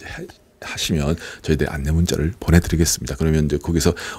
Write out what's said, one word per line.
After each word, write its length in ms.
해-, 220
하시면 520
저희들 280
안내 200
문자를 480
보내드리겠습니다. 800
그러면 300
이제 120
거기서 360